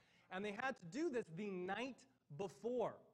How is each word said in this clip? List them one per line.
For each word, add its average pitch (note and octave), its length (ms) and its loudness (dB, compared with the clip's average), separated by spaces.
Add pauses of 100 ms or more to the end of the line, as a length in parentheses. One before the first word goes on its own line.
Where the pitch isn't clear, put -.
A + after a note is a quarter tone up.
(320)
And F#3+ 120 0
they G#3+ 60 0
had B3+ 300 0
to F3 100 -10
do D4+ 200 2
this A#3+ 160 2 (100)
the G#3 140 0
night G3 440 0 (420)
before. G3+ 600 2 (180)